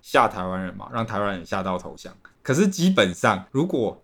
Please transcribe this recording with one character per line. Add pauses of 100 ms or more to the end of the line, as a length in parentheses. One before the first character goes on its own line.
吓
台
湾
人
嘛，
让
台
湾
人
吓
到
投
降。 (300)
可
是
基
本
上，
如
果